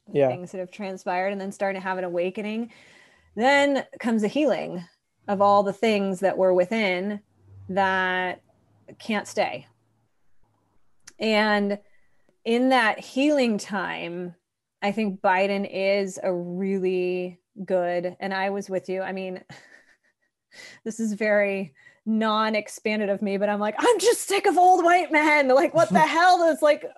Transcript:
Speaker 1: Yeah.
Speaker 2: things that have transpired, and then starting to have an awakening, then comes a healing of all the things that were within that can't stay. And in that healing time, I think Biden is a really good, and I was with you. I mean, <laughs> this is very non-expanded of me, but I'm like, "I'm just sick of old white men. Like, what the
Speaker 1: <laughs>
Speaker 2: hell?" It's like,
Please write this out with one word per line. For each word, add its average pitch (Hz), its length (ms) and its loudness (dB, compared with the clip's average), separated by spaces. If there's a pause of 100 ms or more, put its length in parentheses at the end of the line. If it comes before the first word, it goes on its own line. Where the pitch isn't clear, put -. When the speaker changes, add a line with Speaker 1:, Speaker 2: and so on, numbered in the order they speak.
(120)
Speaker 1:
Yeah. 143 160 2
Speaker 2:
things 175 240 -6
that 196 80 -14
have 180 120 -12
transpired, 190 600 -6
and 202 100 -8
then 196 100 -10
starting 196 300 -6
to 185 60 -8
have 190 100 -4
an 185 60 -6
awakening, 196 680 -6 (640)
then 277 500 2 (140)
comes 226 240 0
a 214 40 0
healing 180 560 -2 (440)
of 196 140 0
all 202 220 6
the 196 100 -2
things 202 480 0
that 185 160 0
were 185 160 4
within 196 680 -2 (480)
that 185 720 -2 (580)
can't - 280 -6
stay. - 400 -4 (1500)
And 208 600 2 (640)
in 240 240 2
that 240 300 2
healing 262 580 0
time, 175 800 -8 (460)
I 202 100 -2
think 202 300 -4
Biden 196 480 0
is 196 520 -2
a 190 120 -2
really 180 1080 -4 (260)
good, 175 540 -2
and 196 140 -6
I 190 180 -4
was 196 180 -8
with 185 200 -6
you. 190 120 -6
I 185 100 -8
mean, 185 380 -10
<laughs> - 1300 -20
this 226 160 -10
is 220 140 -2
very 202 600 0 (320)
non-expanded 214 1040 -2
of 196 120 -2
me, 196 160 -4
but 208 120 -2
I'm 208 100 -2
like, 214 200 -2
"I'm 453 200 2
just 392 280 0
sick 392 180 -2
of 349 120 4
old 359 280 6
white 349 260 4
men. 302 380 4
Like, 269 240 4
what 320 160 4
the 185 100 4
Speaker 1:
<laughs> 311 60 6
Speaker 2:
hell?" 339 460 4
It's 285 100 -2
like, 294 240 2 (120)